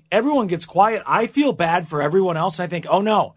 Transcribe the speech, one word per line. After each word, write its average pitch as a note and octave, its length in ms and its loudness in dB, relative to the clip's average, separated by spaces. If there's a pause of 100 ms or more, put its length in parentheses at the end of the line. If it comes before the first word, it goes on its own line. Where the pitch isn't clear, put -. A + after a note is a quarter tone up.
(120)
everyone A#3 360 2
gets E3+ 180 -4
quiet, G3+ 400 2
I F3+ 220 0
feel C#4+ 240 0
bad E3+ 360 -2
for D3+ 140 -4
everyone E3+ 360 2
else. F3+ 220 -2
And F3+ 60 -4
I E3 40 -8
think, F3 200 -6
"Oh, F3+ 120 4
no, G#3 360 0